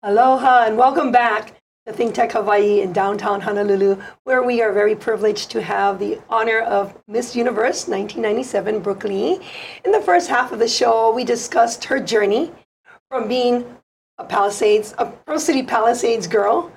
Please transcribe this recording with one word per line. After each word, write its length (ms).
Aloha 600
and 120
welcome 340
back 420
to 80
Think 220
Tech 160
Hawaii 500
in 120
downtown 480
Honolulu, 600
where 200
we 180
are 100
very 240
privileged 560
to 100
have 380
the 200
honor 320
of 360
Miss 280
Universe 520
nineteen 340
ninety-seven, 580
Brooke 240
Lee. 360
In 80
the 100
first 280
half 220
of 80
the 80
show, 460
we 100
discussed 640
her 140
journey 520
from 180
being 480
a 60
Palisades, 760
a 100
Pearl 320
City 240
Palisades 640
girl 500